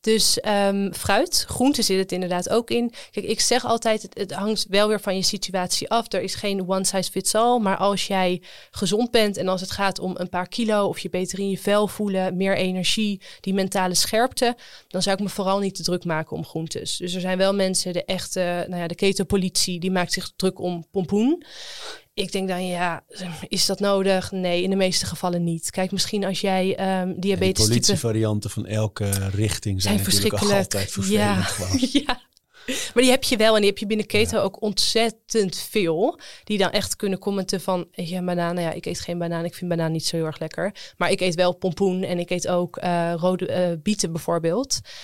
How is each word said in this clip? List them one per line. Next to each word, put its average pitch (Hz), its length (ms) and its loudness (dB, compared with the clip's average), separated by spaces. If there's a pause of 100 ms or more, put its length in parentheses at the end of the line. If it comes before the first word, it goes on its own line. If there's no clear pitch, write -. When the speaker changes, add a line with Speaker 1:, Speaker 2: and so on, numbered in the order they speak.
Speaker 1:
Dus, - 380 4
ehm, 196 520 2
fruit, - 560 2
groente 262 340 2
zit 190 180 2
het 190 120 -2
inderdaad 180 380 -2
ook 233 200 0
in. 233 240 0 (180)
Kijk, 202 140 -6
ik 220 140 -2
zeg 247 260 2
altijd, 226 360 0
het, - 160 -14
het 196 140 -6
hangt 202 380 -2
wel 202 180 4
weer 208 140 2
van 190 140 -2
je 190 80 -2
situatie 185 680 -2
af. 233 240 0
Er 190 80 0
is - 140 -4
geen 196 340 -2
one 190 160 0
size 190 260 -2
fits - 240 -2
all. 240 240 4
Maar 196 180 2
als 196 300 2
jij 185 340 0 (300)
gezond 208 400 0
bent 208 260 4
en 185 100 0
als 185 140 0
het 185 100 -8
gaat 196 280 0
om 185 180 -4
een 180 120 -4
paar 180 180 -4
kilo 214 400 2
of 170 120 -4
je 180 100 -8
beter 185 300 -4
in 196 100 -2
je 190 80 -2
vel 208 300 2
voelen, 190 500 -2
meer 190 200 2
energie, 190 640 0 (180)
die 190 140 -4
mentale 190 420 0
scherpte, 240 600 2 (320)
dan 185 140 -4
zou 196 160 2
ik 202 60 -4
me 190 60 -4
vooral 196 300 0
niet 196 160 -2
te 170 80 -10
druk 180 220 -2
maken 160 320 -2
om 160 80 -6
groentes. - 520 -6
Dus 175 160 -6
er 185 80 -4
zijn 185 160 -2
wel 190 160 4
mensen, 190 400 0
de 175 120 -2
echte, 180 640 -2
nou 175 120 -4
ja, 170 60 -4
de 170 80 -6
ketopolitie, 190 840 0
die 180 120 -2
maakt 180 220 0
zich - 220 -6
druk 185 240 -2
om 175 320 -4
pompoen. 214 520 2 (680)
Ik 190 180 -4
denk 190 160 -2
dan, 185 200 -2
ja, 175 360 -2 (440)
is - 180 0
dat 190 140 0
nodig? 196 520 2
Nee, 180 320 0
in 185 60 0
de 190 60 2
meeste 185 300 2
gevallen 175 380 -2
niet. 170 260 -2
Kijk, 185 220 -2
misschien 196 340 -2
als 190 160 -2
jij, 190 340 2
ehm, 190 140 -2
Speaker 2:
En 185 220 0
die 180 80 -6
Speaker 1:
diabetes... 190 340 2 (100)
type 107 40 4
Speaker 2:
politievarianten 107 840 2
van - 160 -6
elke 104 440 -2 (200)
richting 98 520 0
zijn - 0 -
Speaker 1:
zijn 202 140 2
Speaker 2:
natuurlijk 143 80 0
Speaker 1:
verschrikkelijk. 202 600 2
Speaker 2:
altijd 190 280 -4
vervelend 196 300 0 (140)
Speaker 1:
Ja. 185 60 2
Speaker 2:
gewoon. - 380 -2 (140)
Speaker 1:
<laughs> 277 120 2
Ja. - 140 -2 (760)
Maar 240 100 6
die 254 80 8
heb 254 120 4
je 226 140 2
wel 220 180 6
en 214 60 6
die 202 80 6
heb 202 80 -2
je 214 80 -4
binnen 214 200 -2
keto 220 320 2
Speaker 2:
Ja. - 60 2
Speaker 1:
ook 190 180 -4
ontzettend 220 960 0
veel. 190 600 0 (240)
Die 214 140 -2
dan 190 140 4
echt - 240 -2
kunnen 190 240 -2
commenten 196 420 -4
van, 180 300 -2
"Eet 165 180 -8
je 180 60 -6
een 180 100 -4
banaan?" 175 300 -2
Nou 170 120 -2
ja, 160 60 -4
ik 175 120 -10
eet 175 140 -6
geen 175 180 -6
banaan. 170 280 -4
Ik 175 80 -6
vind 180 160 -8
banaan 165 220 0
niet 160 140 -2
zo - 100 -2
heel 160 100 0
erg 156 140 -8
lekker. 165 360 -4 (220)
Maar 175 140 0
ik 185 100 0
eet 180 140 2
wel 180 180 4
pompoen 185 500 0
en 180 160 -2
ik 170 100 -4
eet 180 180 -2
ook, 175 300 0
eh, 170 400 0
rode, 180 300 0
eh, 180 240 0 (120)
bieten 202 280 0
bijvoorbeeld. 170 680 0 (240)